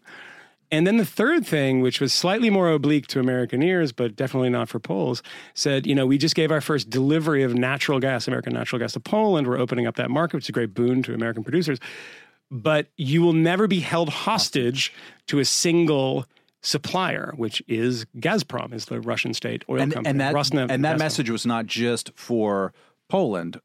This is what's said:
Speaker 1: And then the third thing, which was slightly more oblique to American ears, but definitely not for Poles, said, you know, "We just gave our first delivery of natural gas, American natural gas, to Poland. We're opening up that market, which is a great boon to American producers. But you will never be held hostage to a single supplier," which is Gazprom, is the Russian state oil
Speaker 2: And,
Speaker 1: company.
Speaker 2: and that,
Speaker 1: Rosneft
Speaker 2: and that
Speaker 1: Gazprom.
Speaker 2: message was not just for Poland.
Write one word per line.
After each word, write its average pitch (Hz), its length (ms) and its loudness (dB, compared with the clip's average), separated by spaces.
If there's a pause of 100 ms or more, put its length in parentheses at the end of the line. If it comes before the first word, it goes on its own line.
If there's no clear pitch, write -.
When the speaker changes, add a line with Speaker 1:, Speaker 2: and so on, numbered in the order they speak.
(680)
Speaker 1:
And 160 160 4
then 214 120 4
the 214 60 4
third 254 400 2
thing, 135 360 2
which 127 200 0
was 135 140 0
slightly 190 340 2
more 185 220 4
oblique 147 380 2
to - 100 -4
American 127 460 2
ears, 175 260 2
but 117 240 -4
definitely 127 360 0
not 120 180 0
for - 100 -8
Poles, 139 420 -2 (320)
said, 135 320 0
you 139 120 2
know, 135 100 4
"We 135 100 6
just 151 200 0
gave 156 160 2
our 151 80 2
first 139 280 -2
delivery 143 540 2
of 123 120 2
natural 131 440 0
gas, 127 300 -2
American 123 240 -4
natural 120 260 -4
gas, 117 140 -4
to 123 80 -8
Poland. 196 480 2
We're 123 100 0
opening 123 300 0
up 113 80 -6
that 120 140 -2
market, 160 260 0
which 139 80 -6
is - 60 -8
a - 20 -8
great 110 220 -2
boon 123 280 2
to 120 100 -6
American 113 300 -4
producers. 147 380 -2 (720)
But 147 440 0
you 156 260 2
will 170 100 6
never 175 360 4
be 190 100 0
held 165 300 0
hostage 135 840 -2 (360)
to 147 100 0
a 135 60 2
single 143 800 2 (360)
supplier," 151 760 -2
which 113 320 -4
is 117 380 -2 (100)
Gazprom, 135 560 -2
is 110 140 -10
the 120 140 -8
Russian 117 340 -4
state 117 340 -6
oil 131 120 -2
Speaker 2:
And, 139 120 0
Speaker 1:
company. 127 180 -2
Speaker 2:
and 139 100 0
that, 139 140 0
Speaker 1:
Rosneft 143 340 0
Speaker 2:
and 135 160 0
that 160 120 2
Speaker 1:
Gazprom. - 20 0
Speaker 2:
message 151 320 -2
was 113 160 -4
not 117 200 0
just 117 500 -2
for 104 560 0 (360)
Poland. 104 560 -2